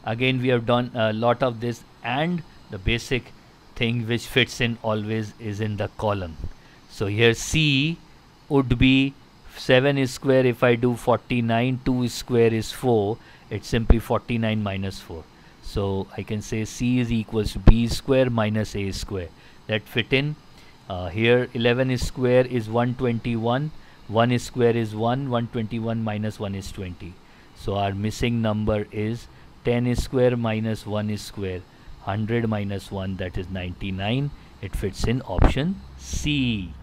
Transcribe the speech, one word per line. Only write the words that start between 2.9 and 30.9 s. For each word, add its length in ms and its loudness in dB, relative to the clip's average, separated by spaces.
thing 320 -2
which 200 -2
fits 320 2
in 240 -2
always 560 -4
is 220 -8
in 160 -2
the 120 -4
column. 380 -2
So 180 -6
here 280 4
C 640 0
would 300 2
be 340 6
seven 520 4
square. 400 4
If 160 2
I 140 6
do 200 2
forty-nine, 880 0
two 240 2
square 460 2
is 180 -4
four. 460 2
It's 180 -8
simply 300 4
forty-nine 640 -2
minus 360 -6
four. 260 -14
So 460 -4
I 60 -8
can 180 -6
say 240 -6
C 360 0
is 120 0
equals 400 -2
to 60 -6
B 280 8
square 440 2
minus 440 0
A 180 -4
square. 360 -8
That 160 -4
fit 280 -4
in. 260 0
Uh, 200 -6
here 440 4
eleven 460 2
square 480 2
is 240 -2
one 240 0
twenty-one, 800 -2
one 300 4
square 360 2
is 220 -2
one, 320 -2
one 200 -2
twenty-one 540 -4
minus 380 -4
one 140 -6
is 180 -10
twenty. 400 -12
So 160 -4
our 180 0
missing 500 -2
number 500 0
is 340 -4
ten 320 2
square 400 2
minus 500 -2
one 300 -4